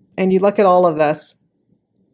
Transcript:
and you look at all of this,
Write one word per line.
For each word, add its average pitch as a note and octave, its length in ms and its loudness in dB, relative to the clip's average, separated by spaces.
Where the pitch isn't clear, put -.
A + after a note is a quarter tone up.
and F#3 160 -2
you F#3+ 60 0
look G3+ 180 -2
at G#3 80 2
all F3+ 200 4
of D#3+ 120 -2
this, D3+ 440 -4